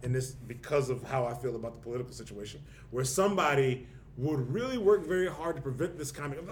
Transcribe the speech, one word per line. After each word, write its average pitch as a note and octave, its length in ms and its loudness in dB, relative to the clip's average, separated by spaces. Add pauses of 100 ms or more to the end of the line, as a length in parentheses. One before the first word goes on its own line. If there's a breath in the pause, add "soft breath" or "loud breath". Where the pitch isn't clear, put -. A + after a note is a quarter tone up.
and B2+ 100 2
this B2+ 180 0
because C3 580 0
of B2 140 -2
how C3 220 0
I A#2+ 100 -2
feel B2+ 200 -2
about A2+ 200 -6
the - 60 -16
political B2 300 -6
situation, G#2 500 -12 (300 loud breath)
where B2+ 140 0
somebody D3 840 4 (300 loud breath)
would C3 360 0
really B3 240 0
work G3 280 6
very F3+ 240 2
hard D#3+ 260 -2
to C#3 60 -6
prevent C3+ 360 -2
this D3 140 -6
comic. D3 280 -6 (120)